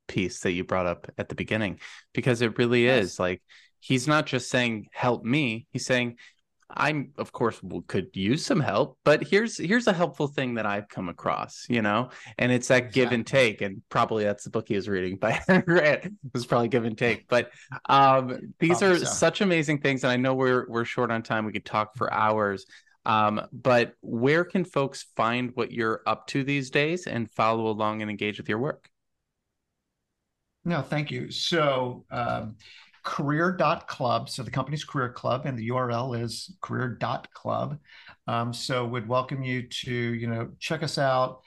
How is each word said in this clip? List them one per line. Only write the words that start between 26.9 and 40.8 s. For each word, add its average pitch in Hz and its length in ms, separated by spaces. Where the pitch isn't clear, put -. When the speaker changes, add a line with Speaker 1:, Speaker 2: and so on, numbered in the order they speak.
Speaker 1:
and 117 200
follow 113 380
along 107 340
and 107 80
engage 104 300
with - 100
your 107 100
work? 139 300
Speaker 2:
No, 170 180
thank 147 280
you. 127 220
So, 135 800
um, 120 420
career 156 480
dot 170 380
club. 123 420
So 123 140
the 113 80
company's 147 320
Career 127 260
Club, 123 360
and 127 120
the 110 60
U 123 120
R 127 140
L 120 240
is 117 460
career 120 300
dot - 420
club. 120 480
Um, 117 240
so 123 340
would 117 220
welcome 127 340
you 127 260
to, - 240
you 117 360
know, 117 320
check 160 240